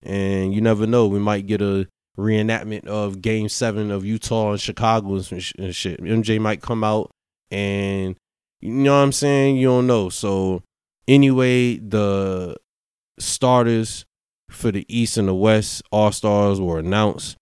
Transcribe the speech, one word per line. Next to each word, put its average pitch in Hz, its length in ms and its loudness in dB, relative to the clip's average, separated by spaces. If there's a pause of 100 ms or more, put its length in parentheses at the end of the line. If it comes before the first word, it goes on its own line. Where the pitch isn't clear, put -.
And 98 520 -2
you 107 60 0
never 110 260 2
know. 117 200 4
We 101 120 0
might 101 280 -2
get 101 160 -2
a 98 260 -2 (300)
reenactment 107 680 -2
of 101 340 -6
Game 110 280 -2
Seven 107 420 -2
of 98 140 -4
Utah 110 480 -2
and 101 80 -4
Chicago 110 540 0
and 95 100 -4
some 90 160 -10
sh-, - 180 -10
and 92 160 -8
shit. - 260 -6
M 113 220 0
J 107 160 0
might 107 240 -2
come 113 220 -4
out 107 260 -2 (400)
and, 98 680 -4 (440)
you - 100 -10
know 139 260 4
what 139 80 6
I'm 139 80 2
saying? 139 440 2
You 131 120 4
don't 127 180 4
know. 113 220 2
So, 95 540 -2 (460)
anyway, 127 680 4
the 98 800 -2 (600)
starters 117 840 0 (440)
for - 220 -4
the 98 180 -4
East 117 280 -2
and 101 120 2
the 95 60 2
West 107 560 2
All-Stars 101 720 2
were 85 180 -2
announced. 95 640 -2